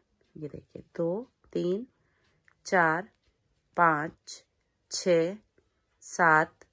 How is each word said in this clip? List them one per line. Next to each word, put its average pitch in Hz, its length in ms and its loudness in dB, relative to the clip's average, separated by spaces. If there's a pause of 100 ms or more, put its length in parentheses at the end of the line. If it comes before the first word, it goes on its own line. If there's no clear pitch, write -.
(360)
ये 156 120 -14
देखिए, - 360 -20 (120)
दो, 180 340 -6 (240)
तीन, 180 320 -4 (800)
चार, 170 420 0 (720)
पाँच, 160 680 0 (480)
छः, 175 460 0 (680)
सात, 160 500 2 (200)